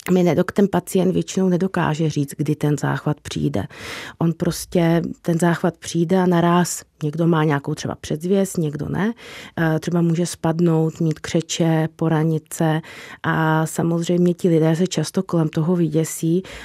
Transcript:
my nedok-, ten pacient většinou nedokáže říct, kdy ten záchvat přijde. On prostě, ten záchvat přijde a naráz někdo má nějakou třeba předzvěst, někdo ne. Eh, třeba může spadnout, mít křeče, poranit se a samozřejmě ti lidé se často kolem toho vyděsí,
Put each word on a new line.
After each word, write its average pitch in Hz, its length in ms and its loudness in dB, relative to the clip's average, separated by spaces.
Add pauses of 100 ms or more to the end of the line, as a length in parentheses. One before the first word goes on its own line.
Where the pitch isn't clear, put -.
(120)
my 180 120 4
nedok-, 175 280 2
ten 202 160 4
pacient 180 440 0
většinou 175 360 0
nedokáže 165 600 0
říct, 143 260 -2
kdy 147 200 -2
ten 147 220 0
záchvat 143 420 -2
přijde. 143 440 -4 (540)
On 165 140 0
prostě, 165 680 0 (200)
ten 165 160 0
záchvat 170 380 0
přijde 170 420 0
a 180 80 2
naráz 170 560 2 (220)
někdo 156 220 0
má 160 180 4
nějakou 151 300 0
třeba - 200 -6
předzvěst, 180 640 -2
někdo 147 300 -2
ne. 175 240 -2 (460)
Eh, 160 220 2
třeba 170 200 -2
může 170 260 2
spadnout, 160 720 0
mít 160 180 0
křeče, 160 800 0
poranit 160 580 0
se 160 260 0 (420)
a 160 440 2
samozřejmě 170 680 0
ti 190 140 0
lidé 160 280 4
se 180 100 0
často 175 360 -2
kolem 165 260 0
toho 170 280 0
vyděsí, 160 640 0 (220)